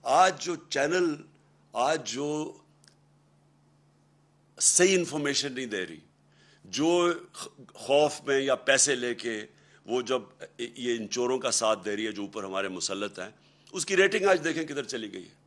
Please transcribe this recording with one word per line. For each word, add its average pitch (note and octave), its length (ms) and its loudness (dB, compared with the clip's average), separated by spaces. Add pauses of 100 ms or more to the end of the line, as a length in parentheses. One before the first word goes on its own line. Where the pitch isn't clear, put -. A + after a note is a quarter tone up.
आज D#3+ 400 4
जो F3 100 -2
चैनल, D#3 680 0 (520)
आज C#3 240 2
जो D3 580 -6 (2000)
सही F#3 340 4
इन्फॉर्मेशन C#3+ 600 0
नहीं B2+ 140 -8
दे G2+ 180 -4
रही, D#2+ 160 -16 (680)
जो E3+ 460 2
ख-, - 520 -12 (100)
खौफ C#3+ 520 2
में C3+ 120 2
या C3+ 160 2
पैसे C3+ 400 4
लेके A#2+ 460 -4 (460)
वो B2 160 0
जब A#2+ 300 -4 (280)
ये A#2+ 340 -4
इन A2 120 -6
चोरों B2 320 0
का A#2 120 -2
साथ A2 240 2
दे G2+ 200 -4
रही G#2+ 100 -2
है A2 60 -2
जो G2+ 120 -6
ऊपर G2 220 -8
हमारे F#2+ 240 -4
मुसल्लत G2 500 -6
हैं, G2 160 -12 (380)
उसकी F#3 220 -2
रेटिंग G3 300 4
आज F#3 140 6
देखें D#3 280 -2
किधर C#3 180 -6
चली A2 220 -8
गई F#2+ 160 -12
है। - 120 -20 (120)